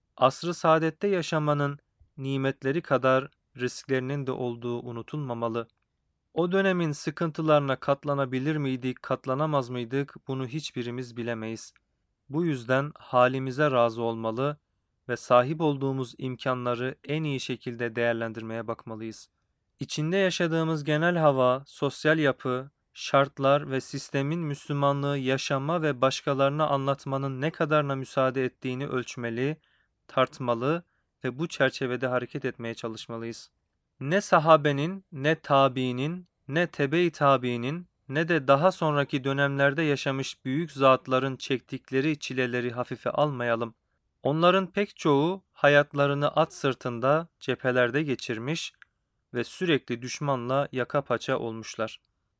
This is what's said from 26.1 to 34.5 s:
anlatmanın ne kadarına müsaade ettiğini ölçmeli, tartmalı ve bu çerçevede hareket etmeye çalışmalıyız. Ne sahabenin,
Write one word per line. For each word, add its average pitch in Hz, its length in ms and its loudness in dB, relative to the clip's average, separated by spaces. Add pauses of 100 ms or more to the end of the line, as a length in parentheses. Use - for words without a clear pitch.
anlatmanın 135 760 -2
ne 156 100 -2
kadarına 147 460 0
müsaade 131 480 0
ettiğini 127 420 -6
ölçmeli, 123 680 -4 (520)
tartmalı 127 760 0 (400)
ve 127 140 -6
bu 170 100 -4
çerçevede 127 580 -2
hareket 123 380 -4
etmeye 117 300 -6
çalışmalıyız. 117 760 -10 (500)
Ne 156 200 0
sahabenin, 156 920 4